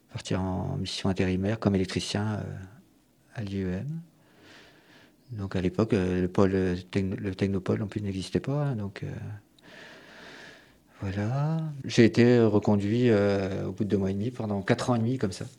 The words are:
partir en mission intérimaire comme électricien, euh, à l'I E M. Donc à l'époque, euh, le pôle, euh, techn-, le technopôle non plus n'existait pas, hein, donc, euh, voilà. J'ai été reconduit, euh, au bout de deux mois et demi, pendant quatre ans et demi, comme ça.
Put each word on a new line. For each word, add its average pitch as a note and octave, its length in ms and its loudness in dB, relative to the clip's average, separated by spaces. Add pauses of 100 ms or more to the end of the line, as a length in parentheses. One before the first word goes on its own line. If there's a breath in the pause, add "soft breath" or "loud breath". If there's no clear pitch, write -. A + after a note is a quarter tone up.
(120)
partir - 280 -4
en F#2 360 -4
mission F#2+ 320 -4
intérimaire F#2+ 500 0
comme G2+ 160 2
électricien, G2+ 600 -2
euh, G2 80 -4 (920)
à A2+ 60 -8
l'I G2 200 -4
E F#2 60 -2
M. F#2+ 180 -4 (1400 loud breath)
Donc G2 240 -8
à G2 60 0
l'époque, F#2 320 2
euh, F#2 300 2
le F#2 40 2
pôle, F#2+ 260 4
euh, F#2 220 2 (160)
techn-, F#2+ 260 -2
le G2+ 160 -6
technopôle G2 460 0
non A2 80 -4
plus G2+ 140 -6
n'existait F#2+ 400 -4
pas, C#3+ 240 -2
hein, C#3 100 -2
donc, G2+ 300 -8
euh, - 20 -8 (1900 loud breath)
voilà. A#2 580 -2 (260)
J'ai - 200 6
été A#2+ 360 6
reconduit, G#2 680 4
euh, G2 600 2
au G2 40 -6
bout G#2+ 120 -4
de G2+ 40 -4
deux G2+ 100 2
mois F#2+ 120 0
et G2 40 -2
demi, G#2 180 -2
pendant G#2 300 -4
quatre - 280 0
ans B2 60 2
et - 20 0
demi, A#2+ 180 0
comme A2 140 -2
ça. G2+ 140 -10 (140)